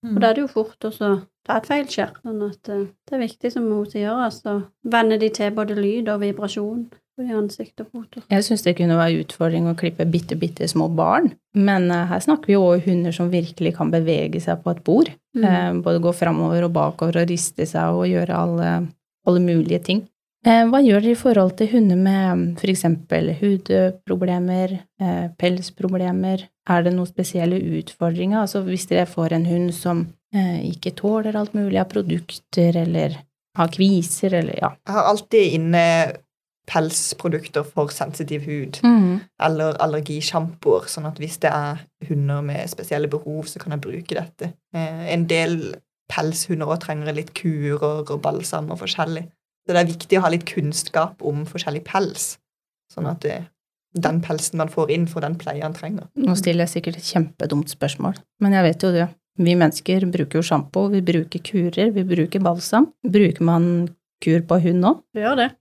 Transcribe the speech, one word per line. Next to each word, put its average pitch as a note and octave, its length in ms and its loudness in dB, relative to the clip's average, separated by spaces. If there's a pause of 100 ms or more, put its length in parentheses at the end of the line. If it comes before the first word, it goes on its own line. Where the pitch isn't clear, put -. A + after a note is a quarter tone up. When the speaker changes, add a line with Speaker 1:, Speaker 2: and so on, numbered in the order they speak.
Speaker 1:
Mm. A3 100 -2
Speaker 2:
Og G3+ 60 4
da A3+ 80 6
er A3+ 60 4
det C#4 60 -2
jo C#4 60 -2
fort A3 340 -4
også G#3 440 -2 (200)
ta G#3+ 120 0
et A3 80 -4
feilskjær, C#4 460 -4 (120)
sånn A3 280 -6
at, - 180 -16
eh, G3+ 160 -4 (220)
det - 60 -10
er B3+ 140 -2
viktig A#3 240 -6
som A#3+ 200 -4
hun G#3 180 -2
sier, G#3 220 -4
altså, A3 560 -4 (180)
vende A3+ 340 2
de A3 100 2
til G#3+ 220 -2
både G#3 240 -4
lyd G#3 340 -2
og G#3 120 -2
vibrasjon G#3 640 -2 (320)
i B3 140 -6
ansikt G#3+ 480 -4
og A3 140 -12
poter. A#3 360 -14
Speaker 3:
Jeg G3 140 4
synes G#3+ 200 0
det F3 140 2
kunne E3+ 200 4
være E3 260 2
utfordring E3 440 0
å E3+ 80 0
klippe E3 360 -2
bitte, E3+ 260 -2
bitte E3+ 300 -4
små D#3+ 260 0
barn, E3+ 400 4 (200)
men, G3 360 4
eh, F3 180 0
her F3 120 -2
snakker D4+ 280 0
vi G3+ 60 6
jo G3+ 100 6
også F3 200 6
hunder F3 300 2
som F3 180 0
virkelig E3+ 440 0
kan D#3 140 -2
bevege D#3+ 520 0
seg E3 220 -2
på F3 80 -2
et E3+ 120 -6
bord, B3 260 4 (260)
Speaker 2:
Mm. A#3 100 0
Speaker 3:
eh, F3+ 360 2
både E3+ 200 2
gå E3+ 120 2
fremover E3+ 520 2
og E3+ 80 0
bakover E3 480 0
og E3+ 80 2
riste E3+ 360 -4
seg D#3+ 180 -2 (100)
og F3+ 120 0
gjøre F3 320 0
alle, E3+ 500 0 (380)
alle F3+ 140 4
mulige E3+ 440 2
ting. G3+ 240 -2 (380)
Eh, A3+ 200 6
hva B3 180 4
gjør G#3 180 6
dere A3+ 100 2
i A#3+ 40 4
forhold G3+ 420 2
til A3 100 0
hunder G#3+ 280 4
med, F#3+ 420 2
mm, E3+ 220 -2
for - 80 -4
eksempel E3 720 0
hudproblemer, F#3 1400 0 (200)
eh, F3 300 -2 (100)
pelsproblemer? F#3 1040 -2 (240)
Er F3 160 4
det F3 100 2
noen F3+ 140 0
spesielle F3+ 540 -2
utfordringer? F3 800 -2
Altså, G3+ 220 -4
hvis F#3 240 -4
dere F3+ 180 2
får E3 260 -2
en E3 140 0
hund F3 280 0
som, E3+ 340 -2 (260)
eh, F#3 260 0 (120)
ikke F3+ 240 -8
tåler G#3+ 400 -2
alt G#3 180 -4
mulig G3 260 0
av F#3 100 0
produkter, E3+ 840 0
eller E3 400 0 (400)
har E3+ 140 2
kviser, F#3+ 640 0
eller E3+ 280 0
ja. - 80 0 (160)
Speaker 1:
Jeg G3 100 -8
har G#3 100 2
alltid G#3 480 4
inne E3 640 2 (500)
pelsprodukter D#3+ 960 -2
for D3 240 -2
sensitiv D3 540 -8
hud, C#3+ 420 -8
Speaker 3:
Mhm. G#3 380 6 (180)
Speaker 1:
eller D#3 400 2
allergishampoer, D3+ 1080 0
sånn D3+ 200 -8
at D3+ 120 -10
hvis D#3 200 -10
det D3+ 140 2
er D3 260 -4 (280)
hunder C#3+ 340 0
med C#3+ 280 -6
spesielle D3 380 -4
behov, D3+ 380 -6
så - 140 -14
kan - 120 -10
jeg D3 100 -6
bruke - 340 -8
dette. - 380 -8 (200)
Eh, E3 400 -6
en E3+ 140 0
del E3 480 -2 (360)
pelshunder D#3+ 560 -4
også D#3+ 140 -2
trenger D3+ 340 -6
litt D#3+ 180 -8
kurer D3+ 760 -2
og D3 100 -6
balsam D3+ 500 -4
og E3+ 80 -8
forskjellig. E3 480 -4 (400)
Så F3+ 60 0
det F3 40 4
er E3+ 160 2
viktig F3+ 240 0
å F#3+ 40 2
ha F3+ 80 4
litt E3+ 160 -2
kunnskap D#3+ 800 -4
om D3 220 -4
forskjellig D#3+ 380 -8
pels, - 540 -4 (540)
sånn E3 180 -6
at E3+ 120 -8
det, - 220 -6 (560)
den E3 220 0
pelsen D#3+ 360 -6
man D#3+ 120 -2
får D#3 220 -2
inn, E3 160 0
får E3 140 -6
den D3+ 140 -4
pleien D3+ 280 -8
han D#3 100 -6
trenger. E3+ 340 -10 (100)
Speaker 3:
Nå G#3+ 200 2
stiller E3+ 280 0
jeg E3+ 180 -6
sikkert E3 140 -6
et E3 60 -18
kjempedumt D#3 680 -2
spørsmål, - 480 -4 (240)
men G3+ 120 4
jeg F#3+ 100 4
vet E3 200 2
jo F#3+ 80 2
det. E3+ 160 2 (300)
Vi F3 180 4
mennesker F3+ 560 2
bruker D#3+ 280 0
jo - 20 0
shampoo, E3+ 480 0
vi G3+ 120 2
bruker F3 420 0
kurer, F3+ 480 0
vi G3+ 120 0
bruker F3 380 0
balsam. F#3 500 2 (140)
Bruker G3+ 360 4
man E3+ 480 2 (340)
kur E3 180 4
på E3+ 200 4
hund F3 200 2
nå? A3+ 200 4 (120)
Speaker 2:
Vi G#3+ 80 -6
gjør A#3+ 140 0
det. B3 260 2